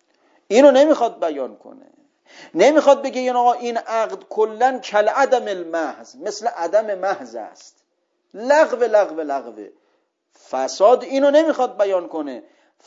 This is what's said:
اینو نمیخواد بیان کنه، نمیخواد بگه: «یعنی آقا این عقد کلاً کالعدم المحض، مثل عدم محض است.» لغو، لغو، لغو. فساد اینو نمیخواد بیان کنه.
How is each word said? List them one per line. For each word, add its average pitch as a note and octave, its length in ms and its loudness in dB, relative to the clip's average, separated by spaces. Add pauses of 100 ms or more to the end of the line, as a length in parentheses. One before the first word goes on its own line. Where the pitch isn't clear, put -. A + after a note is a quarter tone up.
(480)
اینو C4+ 240 6
نمیخواد C4 480 2
بیان C#3 360 -6
کنه، - 320 -20 (680)
نمیخواد C#4 480 4
بگه: B3+ 200 -6
«یعنی B3 160 -4
آقا A#3+ 160 2
این A#3+ 240 -8
عقد A3 520 -6
کلاً A3 520 -2 (100)
کالعدم A3+ 560 0
المحض، E3 680 -8
مثل G3+ 320 -10
عدم F#3+ 520 -4
محض C#3+ 360 -6
است.» - 400 -18 (580)
لغو، B3+ 500 0
لغو، F#3+ 380 0
لغو. C#3 300 -8 (1000)
فساد F#3+ 540 2
اینو C4+ 280 0
نمیخواد C#4 460 2
بیان F#3+ 300 -2
کنه. C#3+ 360 -10 (440)